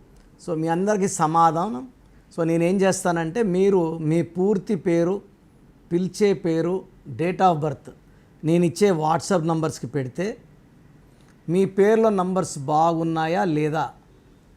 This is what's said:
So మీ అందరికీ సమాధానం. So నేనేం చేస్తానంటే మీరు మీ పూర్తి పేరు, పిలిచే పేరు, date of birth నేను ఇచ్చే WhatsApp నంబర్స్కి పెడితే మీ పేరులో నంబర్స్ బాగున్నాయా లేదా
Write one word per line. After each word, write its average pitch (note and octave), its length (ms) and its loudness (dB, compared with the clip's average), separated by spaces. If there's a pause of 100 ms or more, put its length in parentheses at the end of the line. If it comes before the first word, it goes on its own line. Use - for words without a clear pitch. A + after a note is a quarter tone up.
(460)
So E3+ 100 -6
మీ D#3+ 120 -2
అందరికీ F#3 400 0
సమాధానం. E3 800 0 (480)
So E3 120 -2
నేనేం E3+ 340 2
చేస్తానంటే F3+ 640 0
మీరు F3+ 540 2
మీ E3 240 0
పూర్తి F#3 540 -2
పేరు, E3+ 460 0 (720)
పిలిచే F#3 420 0
పేరు, F3 500 -2 (260)
date D#3+ 400 -4
of E3 140 2
birth D3 260 -6 (540)
నేను E3+ 220 2
ఇచ్చే G3+ 260 2
WhatsApp D#3+ 560 0
నంబర్స్కి D#3+ 400 -4
పెడితే D3 500 -6 (1120)
మీ F#3 160 2
పేరులో G#3 440 4
నంబర్స్ F#3 500 -2
బాగున్నాయా D#3+ 840 0
లేదా D3+ 460 -2 (680)